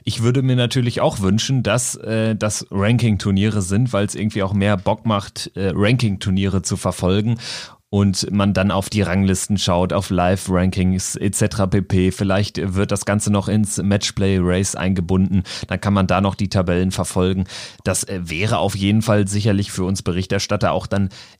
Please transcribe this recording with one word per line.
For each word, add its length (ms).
Ich 180
würde 200
mir 120
natürlich 460
auch 180
wünschen, 460
dass, 320
äh, 400
das 340
Ranking-Turniere 920
sind, 300
weil 140
es 80
irgendwie 300
auch 100
mehr 220
Bock 300
macht, 500
äh, 180
Ranking-Turniere 880
zu 140
verfolgen. 640
Und 380
man 240
dann 160
auf 180
die 140
Ranglisten 560
schaut, 340
auf 180
Live-Rankings 1080
et 180
cetera 320
pp. 460
Vielleicht 640
wird 160
das 120
Ganze 280
noch 160
ins 340
Matchplay-Race 920
eingebunden. 640
Dann 140
kann 120
man 140
da 140
noch 160
die 120
Tabellen 440
verfolgen. 540
Das, 220
äh, 180
wäre 360
auf 180
jeden 260
Fall 240
sicherlich 460
für 100
uns 200
Berichterstatter 680
auch 160
dann 220